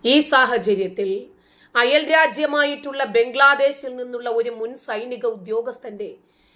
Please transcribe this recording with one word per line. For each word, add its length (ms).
ഈ 160
സാഹചര്യത്തിൽ 880
അയൽ 280
രാജ്യമായിട്ടുള്ള 920
ബംഗ്ലാദേശിൽ 920
നിന്നുള്ള 340
ഒരു 200
മുൻ 260
സൈനിക 500
ഉദ്യോഗസ്ഥന്റെ 840